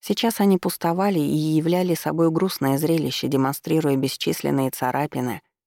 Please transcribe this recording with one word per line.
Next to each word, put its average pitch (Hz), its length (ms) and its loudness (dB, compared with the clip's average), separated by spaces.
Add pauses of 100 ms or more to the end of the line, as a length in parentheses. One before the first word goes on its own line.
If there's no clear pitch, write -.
Сейчас 226 360 -2
они 196 160 6
пустовали 180 640 0
и 143 140 0
являли 160 600 2
собой 160 360 0
грустное 160 480 0
зрелище, 151 520 0
демонстрируя 139 680 0
бесчисленные 135 720 -2
царапины, 127 720 -4 (260)